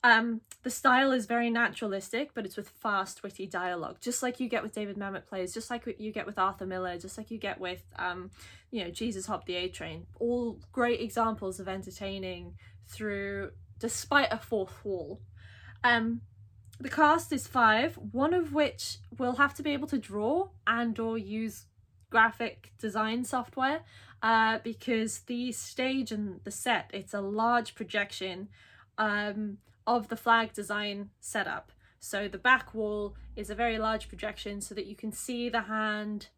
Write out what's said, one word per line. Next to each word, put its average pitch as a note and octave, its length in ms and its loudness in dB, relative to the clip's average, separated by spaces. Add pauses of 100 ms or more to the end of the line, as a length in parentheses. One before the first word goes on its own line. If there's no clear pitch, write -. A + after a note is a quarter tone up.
Um, A3+ 380 6 (240)
the B3+ 60 -4
style C4 420 6
is B3 140 2
very A#3 240 2
naturalistic, A3+ 840 -2
but G#3+ 120 -6
it's F#3+ 100 -10
with G3+ 140 -10
fast, G3 520 -4
witty G3 260 -10
dialogue, F3+ 520 -4
just - 240 -4
like B3 160 -2
you B3+ 80 -2
get A#3 160 0
with G#3+ 100 -8
David G3+ 220 -6
Mamet G3 300 -6
plays, F#3 280 -6
just A3+ 160 -8
like A#3+ 140 -6 (140)
you G#3+ 160 -8
get G#3+ 120 -6
with G3+ 140 -8
Arthur F#3+ 260 0
Miller, F#3 320 -4
just F#3+ 200 -12
like G#3+ 120 -12
you A3+ 80 -8
get G3+ 220 -6
with, F3+ 240 -6 (140)
um, F3+ 340 -6 (400)
you A3+ 100 -4
know, F3 100 -6
Jesus G3 340 -4
Hop G#3 200 -4
the F3+ 120 -4
A F3+ 100 -2
Train. E3 380 -8 (120)
All A#3+ 440 0 (100)
great A#3+ 300 2
examples G#3+ 580 0
of F#3 80 -8
entertaining F#3 840 -8 (340)
through, G3 640 -6 (260)
despite C4+ 540 4
a A3+ 60 0
fourth - 480 -4
wall. F3 340 -4 (640)
Um, A#3 380 4 (580)
the C4+ 100 -6
cast D#4 440 6
is C4+ 120 -2
five, A#3+ 500 6
one C4 380 0
of E4 200 2
which - 460 0 (180)
will B3 180 0
have C#4 200 6
to D4+ 80 -10
be D4 100 2
able C#4+ 160 -2
to C#4+ 80 0
draw A3+ 500 0 (180)
and A#3 320 2
or A3+ 200 -2
use G#3+ 480 -6 (440)
graphic A3+ 680 2
design A3 460 0
software, C4+ 560 0 (420)
uh, A3 400 6
because A3 640 0
the B3 240 -2
stage C4 600 -2
and G#3 320 -4
the G#3+ 60 -8
set, A3 420 0
it's G3 200 -8
a G3+ 60 -2
large A3+ 560 2
projection, G3+ 720 -4 (500)
um, G#3 600 0 (300)
of A#3 220 4
the A3+ 60 -2
flag A3+ 380 4
design G3+ 560 -4 (100)
setup. - 520 -4 (280)
So G3+ 280 -4
the F#3+ 100 -8
back B3 380 4
wall G#3 400 -2 (200)
is G#3 140 -8
a G#3 60 -6
very A3+ 240 2
large A3 280 0
projection G3+ 540 -8
so G3+ 140 -10
that G3+ 100 -6
you G3+ 100 -12
can A3 160 -6
see A#3+ 380 -4
the A#3 120 0
hand G#3+ 680 -2 (100)